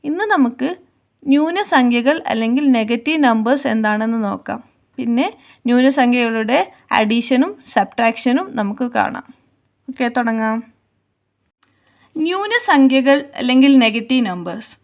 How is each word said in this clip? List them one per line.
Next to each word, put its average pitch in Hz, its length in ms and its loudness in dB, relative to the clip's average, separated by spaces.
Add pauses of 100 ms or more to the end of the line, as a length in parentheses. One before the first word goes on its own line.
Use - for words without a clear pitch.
ഇന്ന് 349 240 -4
നമുക്ക് 262 380 0 (600)
ന്യൂനസംഖ്യകൾ 285 840 0 (160)
അല്ലെങ്കിൽ 226 320 -2 (140)
നെഗറ്റീവ് 233 480 -2
നമ്പേഴ്സ് 240 480 0
എന്താണെന്ന് 220 500 -2
നോക്കാം. - 360 -8 (380)
പിന്നെ 247 300 -2 (400)
ന്യൂനസംഖ്യകളുടെ 240 920 2 (400)
അഡീഷനും 240 520 0 (220)
സബ്ട്രാക്ഷനും 240 760 0 (140)
നമുക്ക് 208 260 -4 (100)
കാണാം. - 300 -4 (640)
ഓക്കെ, 247 260 -4
തുടങ്ങാം. 226 400 -2 (1700)
ന്യൂനസംഖ്യകൾ 285 920 2 (220)
അല്ലെങ്കിൽ 262 320 4 (140)
നെഗറ്റീവ് 233 460 0
നമ്പേഴ്സ്. 180 420 -12 (100)